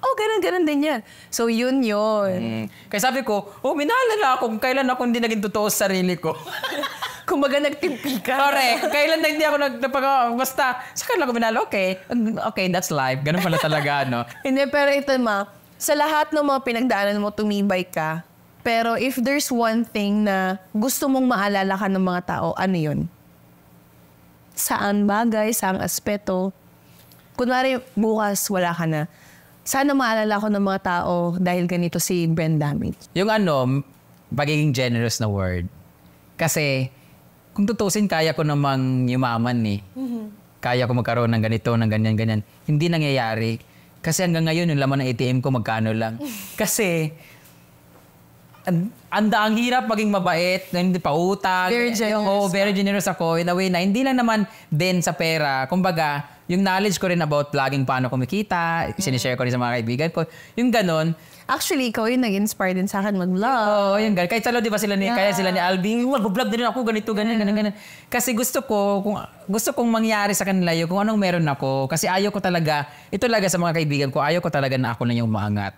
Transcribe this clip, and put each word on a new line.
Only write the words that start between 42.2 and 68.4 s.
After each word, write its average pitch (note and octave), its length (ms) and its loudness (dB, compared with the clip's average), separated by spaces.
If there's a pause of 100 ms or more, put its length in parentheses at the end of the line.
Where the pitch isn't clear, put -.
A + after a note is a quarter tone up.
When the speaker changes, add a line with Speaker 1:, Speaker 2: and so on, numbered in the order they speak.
Speaker 2:
Hindi D3+ 240 0
nangyayari. A#2 720 0 (400)
Kasi D#3+ 240 -2
hanggang E3 240 2
ngayon, E3 240 0
yung C#3+ 80 2
laman C#3 240 2
ng B2+ 80 0
A - 60 0
T - 100 -2
M B2+ 160 0
ko, C3+ 80 0
magkano A2+ 400 0
lang. A2+ 240 -2 (220)
Speaker 1:
<laughs> - 240 -10
Speaker 2:
Kasi, E3+ 500 0 (1500)
ang, F3+ 240 0 (240)
ang, G#3+ 160 2
ang G#3+ 320 2
hirap B3 320 0
maging G#3+ 160 0
mabait, F#3 640 0
na F3 80 -2
hindi F3+ 240 0
pa D#3 80 0
utang. F#3 560 0
Speaker 1:
Very A#3+ 240 0
Speaker 2:
Yung, A3+ 80 -4
Speaker 1:
generous G#3+ 320 0
Speaker 2:
oo, G3+ 160 2
very G3 240 2
Speaker 1:
ka. F#3 80 0
Speaker 2:
generous G3+ 320 0
ako E3 160 -2 (160)
in F3 80 0
a F3+ 60 2
way F#3+ 100 0
na F3+ 160 0
hindi A3 240 2
lang C4 80 2
naman A3+ 320 2 (240)
din F3+ 320 2
sa F3 80 0
pera. D3+ 560 0
Kumbaga, D#3+ 640 0 (160)
yung F#3 160 2
knowledge F#3+ 320 2
ko F#3 160 -2
rin F3 80 2
about D3 320 0
vlogging, C3+ 320 0
paano B2+ 240 0
kumikita, E3 880 -2
Speaker 1:
Mm. F#3+ 80 -4
Speaker 2:
sinishare B2+ 320 -2
ko B2+ 80 -2
rin B2 80 0
sa B2 80 0
mga A#2+ 240 -2
kaibigan B2 320 -2
ko. E3 80 0 (320)
Yung A#3+ 160 2
ganon. E3+ 400 2 (380)
Speaker 1:
Actually, C#4 400 0
ikaw A3 160 -2
yung B3+ 160 2
nag-inspire G3 560 0
din F#3 80 0
sa G3+ 160 -2
akin G3+ 160 0
mag-vlog. F#3 320 0 (400)
Speaker 2:
Oo, G3 80 2
yun, G#3+ 160 2
gan-, F3 160 0
kahit A3+ 160 -2
sa A#3+ 80 0
loob, A#3+ 80 2
di A3 80 0
ba, G#3+ 80 0
sila G3+ 160 0
ni, G3 160 0
Speaker 1:
Yeah. A#3+ 80 0
Speaker 2:
kaya G3 160 2
sila F#3 160 0
ni F#3 80 0
Alvin, F#3+ 480 0
"Mag-vlog A#3+ 400 0
na G3+ 100 -2
rin A#3 140 0
ako, A#3+ 160 -2
ganito, G#3+ 260 -2
ganyan, A3 220 0
Speaker 1:
Yeah. A3+ 80 0
Speaker 2:
ganyan, G#3 160 0
ganyan." G#3+ 180 -2 (300)
Kasi B3 320 0
gusto B3+ 240 -2